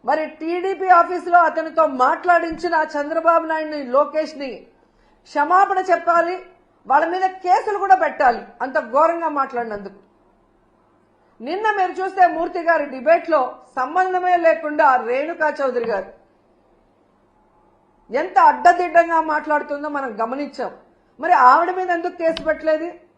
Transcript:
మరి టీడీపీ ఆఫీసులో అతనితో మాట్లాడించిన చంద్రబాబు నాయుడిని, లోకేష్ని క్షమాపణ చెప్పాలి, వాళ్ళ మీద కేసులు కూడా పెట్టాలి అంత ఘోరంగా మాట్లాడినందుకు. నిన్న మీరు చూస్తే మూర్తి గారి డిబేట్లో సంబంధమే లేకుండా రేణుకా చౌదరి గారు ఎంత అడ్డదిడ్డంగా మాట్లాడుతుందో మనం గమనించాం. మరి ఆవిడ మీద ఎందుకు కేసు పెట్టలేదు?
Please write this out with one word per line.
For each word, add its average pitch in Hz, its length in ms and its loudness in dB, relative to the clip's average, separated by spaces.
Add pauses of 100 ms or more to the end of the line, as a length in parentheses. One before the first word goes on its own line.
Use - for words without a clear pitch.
మరి 302 180 0 (140)
టీడీపీ 359 500 -4 (120)
ఆఫీసులో 349 480 2
అతనితో 320 360 0 (200)
మాట్లాడించిన 330 720 0 (160)
చంద్రబాబు 320 540 0
నాయుడిని, 311 340 -6 (160)
లోకేష్ని 294 540 -2 (840)
క్షమాపణ 370 480 2 (100)
చెప్పాలి, 339 460 2 (520)
వాళ్ళ 294 260 2
మీద 370 120 -2 (160)
కేసులు 403 380 0
కూడా 381 240 6
పెట్టాలి 247 380 0 (200)
అంత 254 160 -6 (160)
ఘోరంగా 330 360 0 (100)
మాట్లాడినందుకు. 226 600 -8 (1400)
నిన్న 349 320 -6
మీరు 370 280 -2
చూస్తే 370 240 0 (140)
మూర్తి 349 320 -6
గారి 302 240 2
డిబేట్లో 311 480 2 (340)
సంబంధమే 359 580 0 (120)
లేకుండా 302 420 2 (220)
రేణుకా 302 400 -2 (100)
చౌదరి 240 320 -2
గారు 190 180 -6 (2000)
ఎంత 311 280 -2 (120)
అడ్డదిడ్డంగా 339 680 2 (120)
మాట్లాడుతుందో 294 580 -4
మనం 277 200 -6 (120)
గమనించాం. 262 500 -8 (480)
మరి 330 160 2 (140)
ఆవిడ 330 260 4
మీద 370 160 -4
ఎందుకు 349 260 -4
కేసు 330 260 -2
పెట్టలేదు? 311 440 -2 (300)